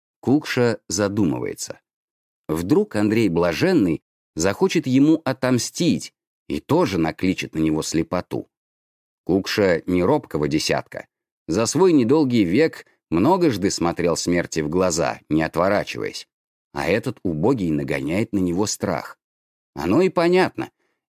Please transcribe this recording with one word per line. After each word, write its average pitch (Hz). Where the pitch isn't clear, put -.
Кукша 123
задумывается. 87
Вдруг 101
Андрей 107
Блаженный 87
захочет 101
ему 139
отомстить 127
и 73
тоже 131
накличет 82
на 78
него 78
слепоту. 80
Кукша 92
не 90
робкого 90
десятка. -
За 104
свой 175
недолгий 127
век 131
многожды 110
смотрел 85
смерти 87
в 76
глаза, 82
не 78
отворачиваясь. 80
А 71
этот 113
убогий 90
нагоняет 73
на 104
него 92
страх. -
Оно 92
и 190
понятно, 175